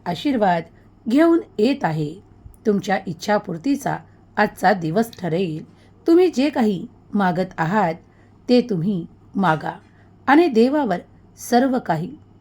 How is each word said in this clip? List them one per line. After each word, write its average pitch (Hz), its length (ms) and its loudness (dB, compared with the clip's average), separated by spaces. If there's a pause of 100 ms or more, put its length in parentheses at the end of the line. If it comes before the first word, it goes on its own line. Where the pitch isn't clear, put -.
आशीर्वाद 180 560 0 (460)
घेऊन 330 320 4 (180)
येत 240 260 0
आहे. 156 440 -4 (380)
तुमच्या 202 400 0
इच्छापूर्तीचा 196 880 -4 (400)
आजचा 208 360 2
दिवस 190 480 -4
ठरेल. 165 600 -6 (260)
तुम्ही 349 240 4
जे 269 200 0
काही 214 360 -2 (280)
मागत 185 440 -2
आहात, 170 360 0 (540)
ते 247 120 6
तुम्ही 185 460 -2 (300)
मागा 160 420 -2 (480)
आणि 311 200 6
देवावर 254 500 2 (400)
सर्व 247 420 0
काही 170 380 -4 (240)